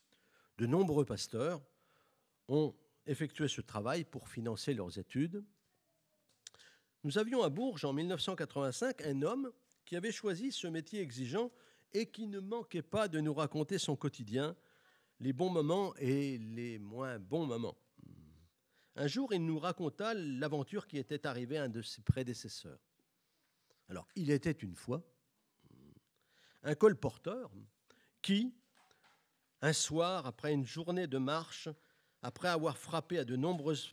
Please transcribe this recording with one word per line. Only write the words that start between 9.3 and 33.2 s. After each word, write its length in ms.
qui 100
avait 160
choisi 400
ce 160
métier 340
exigeant 500
et 140
qui 200
ne 120
manquait 420
pas 260
de 140
nous 120
raconter 440
son 180
quotidien, 600
les 140
bons 180
moments 460
et 420
les 400
moins 400
bons 260
moments. 320
Un 100
jour, 260
il 120
nous 140
raconta 540
l'aventure 760
qui 100
était 300
arrivée 300
à 60
un 60
de 120
ses 200
prédécesseurs. 800
Alors, 260
il 160
était 200
une 220
fois 300
un 120
colporteur 760
qui, 340
un 120
soir, 520
après 280
une 120
journée 420
de 100
marche, 500
après 260
avoir 300
frappé 420
à 60